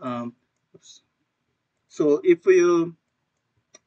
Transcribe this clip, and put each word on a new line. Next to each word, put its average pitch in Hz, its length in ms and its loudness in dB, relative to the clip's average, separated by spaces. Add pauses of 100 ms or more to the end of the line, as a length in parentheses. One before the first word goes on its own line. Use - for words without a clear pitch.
Um, 120 340 -12 (400)
oops. - 260 -20 (840)
So 151 360 -2
if 175 220 0
you 175 480 2 (920)